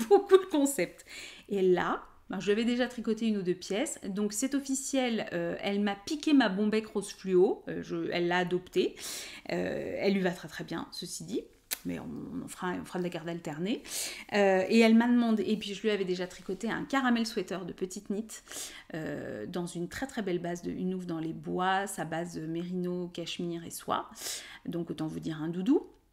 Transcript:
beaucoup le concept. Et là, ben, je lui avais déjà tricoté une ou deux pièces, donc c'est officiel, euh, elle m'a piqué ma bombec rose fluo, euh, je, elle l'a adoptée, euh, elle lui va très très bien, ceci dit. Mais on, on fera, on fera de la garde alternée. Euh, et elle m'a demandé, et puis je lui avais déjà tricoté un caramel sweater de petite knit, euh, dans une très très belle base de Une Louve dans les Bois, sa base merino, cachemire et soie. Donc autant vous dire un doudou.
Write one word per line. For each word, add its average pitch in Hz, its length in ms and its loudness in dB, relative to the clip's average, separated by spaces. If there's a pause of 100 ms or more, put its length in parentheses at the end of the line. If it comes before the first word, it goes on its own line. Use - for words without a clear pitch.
beaucoup 392 300 8
le 381 120 -4
concept. 277 540 0 (460)
Et 196 100 0
là, 185 420 4 (280)
ben, 185 100 -4
je 170 60 -6
lui 208 60 6
avais 226 120 2
déjà 240 240 2
tricoté 226 380 -2
une 214 100 2
ou 196 60 0
deux 180 100 2
pièces, 196 500 -4
donc 208 300 -2
c'est 269 220 0
officiel, 262 800 0
euh, 170 260 -2
elle 202 220 0
m'a 202 120 2
piqué 302 380 -2
ma 254 160 8
bombec 214 380 2
rose - 260 -4
fluo, 190 560 4
euh, 170 140 -4
je, 165 300 -4
elle 175 160 2
l'a 175 100 4
adoptée, 180 560 0 (560)
euh, - 480 -2
elle 196 160 4
lui 196 80 2
va 180 80 2
très 170 180 -8
très 165 160 -10
bien, 165 260 -6
ceci - 340 -10
dit. 208 180 -4 (420)
Mais - 140 -4
on, 76 80 -10 (380)
on - 20 -10
fera, 180 340 -6
on - 40 -10
fera - 160 -6
de - 20 -2
la 180 60 -2
garde 170 200 -8
alternée. 170 540 -4 (520)
Euh, 190 340 6
et 226 100 8
elle 226 160 10
m'a 233 140 8
demandé, 233 360 4
et 214 120 2
puis 202 180 -6
je 180 80 -8
lui 220 80 2
avais 196 140 2
déjà 180 240 -2
tricoté - 420 -6
un - 140 -4
caramel 247 420 2
sweater 190 400 -4
de 165 60 -8
petite 190 360 -8
knit, 214 200 -4 (640)
euh, 143 520 -6
dans 180 200 -4
une 170 220 -6
très - 180 -6
très 240 160 -6
belle 180 160 -2
base 175 240 -6
de 180 80 -4
Une 185 220 -2
Louve 185 140 -6
dans 170 120 -4
les 160 140 -4
Bois, 180 560 0
sa 175 160 -6
base 165 340 -6
merino, 175 720 -4
cachemire 170 560 -6
et - 80 -12
soie. - 360 -4 (560)
Donc 170 260 -4
autant 156 180 -6
vous 165 100 -8
dire 156 240 -6
un 160 60 -2
doudou. 190 360 2 (280)